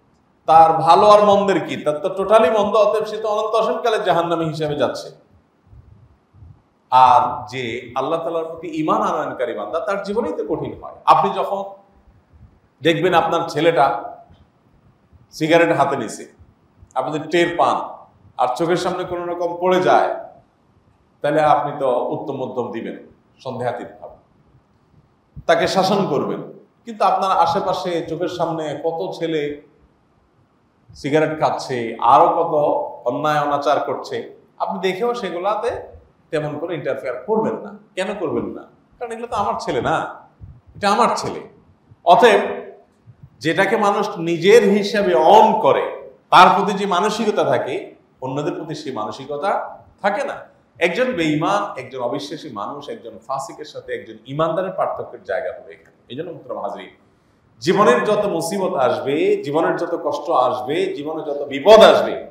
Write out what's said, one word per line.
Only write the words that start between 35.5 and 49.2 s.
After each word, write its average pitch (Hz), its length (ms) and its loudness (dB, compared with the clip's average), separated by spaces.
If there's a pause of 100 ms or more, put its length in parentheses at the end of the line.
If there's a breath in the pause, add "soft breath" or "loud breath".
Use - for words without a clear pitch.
তেমন 151 280 -4
করে 170 160 -6
interfere 131 520 -6
করবেন - 260 0
না। - 240 -12 (180)
কেন 190 120 -4 (120)
করবেন 120 260 -4
না? - 180 -12 (360)
কারণ 233 120 -10
এগুলো 233 160 -10
তো 233 80 -8
আমার 208 240 -2
ছেলে 135 220 -4
না, 127 340 -2 (600)
এটা 196 140 -2
আমার 220 260 4
ছেলে। 87 240 -8 (640)
অতএব 196 360 8 (1000)
যেটাকে 190 380 0
মানুষ 196 400 0
নিজের 170 460 4
হিসাবে 202 500 2
অন 190 480 6
করে, - 500 0 (180)
তার 175 260 10
প্রতি 190 180 0
যে 196 120 -4
মানসিকতা 196 580 0
থাকে, 139 520 -2 (260)
অন্যদের 143 320 -4
প্রতি 156 220 -10
সেই 143 160 -10
মানসিকতা 135 880 -6 (220)